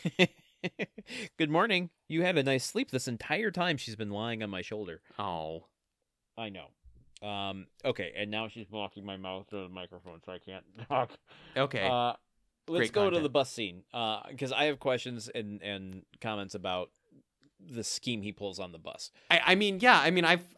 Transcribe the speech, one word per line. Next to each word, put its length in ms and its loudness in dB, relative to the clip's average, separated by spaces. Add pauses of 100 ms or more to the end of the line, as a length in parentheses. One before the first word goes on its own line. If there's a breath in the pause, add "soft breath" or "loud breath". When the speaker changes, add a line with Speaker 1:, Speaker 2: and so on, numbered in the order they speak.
(1400 loud breath)
Speaker 1:
"Good 120 4
morning. 400 4 (180)
You 140 2
had 160 4
a 40 4
nice 220 4
sleep 260 -2
this 180 -2
entire 420 -2
time 260 0
she's 200 -6
been 140 -4
lying 320 -2
on 80 -4
my 120 -4
shoulder." 380 -6 (180)
Speaker 2:
Oh. 480 -4 (680)
Speaker 1:
I 120 -6
know. 180 -12 (600)
Um, 420 -6 (160)
okay, 320 -2
and 140 -4
now 180 -4
she's 180 -14
blocking 400 -8
my 100 -8
mouth 340 -8
to 120 -8
the 60 -10
microphone, 580 -14
so 60 -10
I 60 -10
can't 260 -14 (120)
<laughs> 120 -12
talk. 240 0 (440 loud breath)
Speaker 2:
Okay. 320 2
Speaker 1:
Uh, 260 2 (520)
let's 240 2
Speaker 2:
Great 20 -14
Speaker 1:
go 100 4
to 80 6
Speaker 2:
content. 120 2
Speaker 1:
the 60 0
bus 240 2
scene, 400 -6
uh, 300 -2 (140)
'cause 140 -4
I 140 2
have 160 0
questions 480 -2
and, 340 -6
and 400 -8 (180)
comments 360 -4
about 340 -2 (760)
the 180 -6
scheme 360 -2
he 120 -6
pulls 260 -6
on 140 -8
the 60 -16
bus. 320 -12 (200 soft breath)
Speaker 2:
I, 160 6
I 80 8
mean, 260 2
yeah, 180 8
I 120 6
mean, 160 6
I, 120 8 (200)